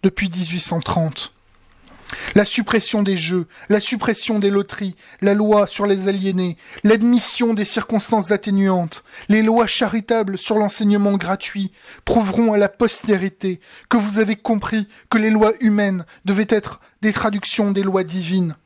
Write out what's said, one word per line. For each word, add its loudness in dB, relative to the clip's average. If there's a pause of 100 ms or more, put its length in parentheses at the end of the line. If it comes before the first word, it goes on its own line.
depuis 0
dix-huit -6
cent -4
trente. -4 (1000)
La 6
suppression -2
des 0
jeux, -2 (200)
la 2
suppression -2
des 2
loteries, -4 (240)
la 2
loi 2
sur -4
les 0
aliénés, -2 (300)
l'admission 2
des -2
circonstances -2
atténuantes, 0 (240)
les 4
lois 4
charitables -2
sur -2
l'enseignement 2
gratuit -4 (320)
prouveront 2
à 2
la 4
postérité -2 (300)
que 2
vous 0
avez 2
compris -2 (220)
que 0
les 2
lois 4
humaines 2 (180)
devaient 2
être -2 (220)
des 2
traductions -2
des 0
lois 0
divines. -2 (100)